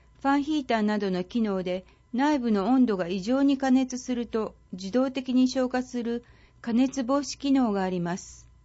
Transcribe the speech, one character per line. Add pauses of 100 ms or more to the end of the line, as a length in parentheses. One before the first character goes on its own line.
(220)
フ
ァ
ン
ヒ
ー
タ
ー
な
ど
の
機
能
で (300)
内
部
の
温
度
が
異
常
に
加
熱
す
る
と (180)
自
動
的
に
消
火
す
る (380)
加
熱
防
止
機
能
が
あ
り
ま
す。 (160)